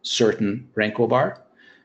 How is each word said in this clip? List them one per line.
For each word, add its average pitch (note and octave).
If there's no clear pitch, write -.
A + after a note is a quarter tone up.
certain G#2+
Renko A2
bar. C3